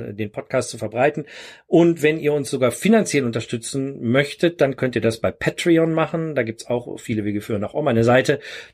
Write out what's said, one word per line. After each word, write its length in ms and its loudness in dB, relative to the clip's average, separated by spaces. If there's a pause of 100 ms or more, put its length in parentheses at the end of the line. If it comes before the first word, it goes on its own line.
(120)
den 180 -8
Podcast 380 -4
zu 80 -12
verbreiten. 480 0 (420)
Und 360 6
wenn 180 2
ihr 140 2
uns 160 -2
sogar 200 2
finanziell 540 2
unterstützen 760 -6
möchtet, 580 0
dann 160 2
könnt 180 -2
ihr 60 0
das 220 0
bei 80 0
Patreon 640 0
machen. 400 -2
Da 80 0
gibt's 240 -8
auch 340 -6
viele 240 -4
Wege 160 -4
führen 220 -6
nach 100 -8
Om, 160 -2
eine 160 4
Seite. 360 4 (340)